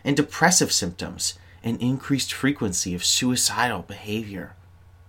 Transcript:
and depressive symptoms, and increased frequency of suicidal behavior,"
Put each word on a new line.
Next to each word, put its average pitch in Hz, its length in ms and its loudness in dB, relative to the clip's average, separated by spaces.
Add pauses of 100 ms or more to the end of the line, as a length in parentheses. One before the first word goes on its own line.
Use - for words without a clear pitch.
and 139 120 2
depressive 156 560 4
symptoms, - 640 -2 (300)
and 117 180 -2
increased 127 500 0
frequency 107 640 0
of 87 100 -4
suicidal 120 840 2
behavior," 104 640 -8 (560)